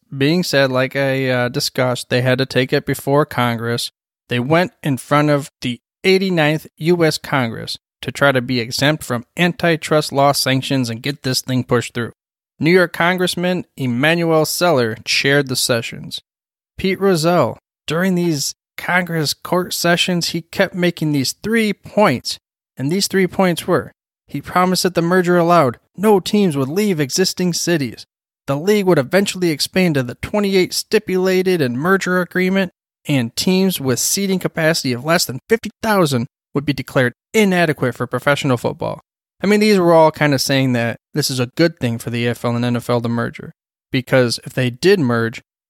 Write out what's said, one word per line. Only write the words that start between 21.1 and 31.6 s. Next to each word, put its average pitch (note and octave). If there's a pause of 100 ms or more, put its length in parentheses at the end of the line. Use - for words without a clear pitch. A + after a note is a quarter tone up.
these C#3
three G#3+
points, - (380)
and C#3
these G3
three F#3+
points F3+
were, D#3 (360)
he -
promised F3+
that F#3
the -
merger F3
allowed E3 (160)
no G3+
teams F#3+
would C3+
leave F#3+
existing F3+
cities. D3+ (400)
The C#3
league G3+
would F3
eventually F3+
expand E3
to C3+
the A#2+
twenty-eight G3
stipulated F#3